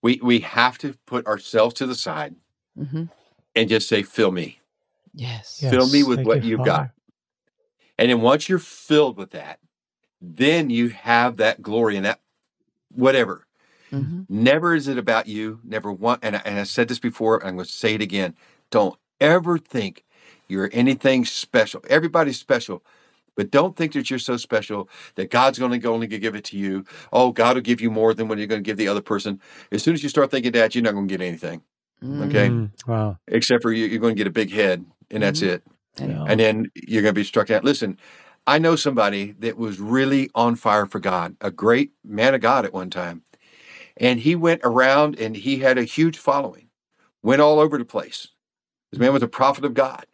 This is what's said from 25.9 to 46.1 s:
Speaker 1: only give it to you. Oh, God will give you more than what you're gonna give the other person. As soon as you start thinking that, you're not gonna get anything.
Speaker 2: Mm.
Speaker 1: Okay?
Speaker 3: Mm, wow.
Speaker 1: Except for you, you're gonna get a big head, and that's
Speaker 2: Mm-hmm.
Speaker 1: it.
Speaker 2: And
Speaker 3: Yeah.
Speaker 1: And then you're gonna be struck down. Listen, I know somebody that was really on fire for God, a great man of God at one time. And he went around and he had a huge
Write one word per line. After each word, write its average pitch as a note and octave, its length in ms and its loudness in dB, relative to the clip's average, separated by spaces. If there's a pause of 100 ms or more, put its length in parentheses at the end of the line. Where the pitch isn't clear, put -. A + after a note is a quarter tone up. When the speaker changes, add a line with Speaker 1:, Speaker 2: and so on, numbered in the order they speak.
Speaker 1:
only A2+ 120 -4
give G2+ 300 -6
it G#2 80 -12
to - 140 -12
you. F#2+ 260 -4 (280)
Oh, B2 200 4
God A#2+ 240 4
will B2+ 60 -4
give A#2 180 -2
you A2+ 100 -2
more A2 240 2
than A2 140 -6
what G#2+ 100 -4
you're G#2 80 -6
gonna G#2 140 -4
give G2+ 160 -6
the G#2 120 -2
other G2+ 140 -2
person. G2+ 380 -6 (320)
As G#2+ 100 -2
soon E3 120 2
as D3 100 -6
you D3 40 -4
start C#3+ 220 2
thinking B2 220 -2
that, A2+ 220 2
you're A#2+ 100 0
not G#2+ 100 0
gonna G2 140 -4
get F#2 120 -4
anything. E2+ 420 -8 (420)
Speaker 2:
Mm. C#3+ 240 -6
Speaker 1:
Okay? B2 200 2
Speaker 3:
Mm, A2+ 220 -2 (160)
wow. G#2+ 400 -2
Speaker 1:
Except A#2 360 2
for A#2 100 0
you, A2+ 140 -2
you're A2 140 -4
gonna A2+ 140 0
get G2+ 140 -2
a - 20 -4
big G2 220 -2
head, F#2 320 0 (260)
and G#2+ 120 -4
that's G2 180 0
Speaker 2:
Mm-hmm. G2 140 0
Speaker 1:
it. - 80 -12 (380)
Speaker 2:
And - 120 -6
Speaker 3:
Yeah. - 160 -6
Speaker 1:
And G#2+ 100 4
then A2 380 2
you're G#2+ 260 -2
gonna G#2 120 4
be G#2 100 0
struck G#2 240 0
down. G#2+ 160 2
Listen, A#2+ 340 0 (480)
I C#3+ 120 4
know E3 180 4
somebody G#2 640 0
that A2+ 160 -4
was G#2+ 240 -6
really C3+ 540 0
on A#2 220 2
fire G#2 300 2
for G#2 140 -8
God, F2+ 400 -4
a G2+ 100 -4
great A#2 400 2 (140)
man G#2+ 300 0
of C3 80 0
God B2 240 2
at F#2 80 -8
one F#2 160 -8
time. F2 320 -10 (760)
And B2 240 2
he D#3 160 2
went E3+ 260 2
around C3 560 4
and A2 180 -4
he B2+ 220 -2
had C3 180 4
a B2 60 0
huge D#3 360 0